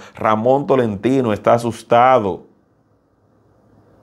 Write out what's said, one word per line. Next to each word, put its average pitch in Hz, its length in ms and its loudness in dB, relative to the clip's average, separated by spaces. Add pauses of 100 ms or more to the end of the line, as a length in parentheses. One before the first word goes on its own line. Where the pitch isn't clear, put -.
(160)
Ramón 113 500 0
Tolentino 120 640 -2
está 104 220 0
asustado. 117 960 0 (1600)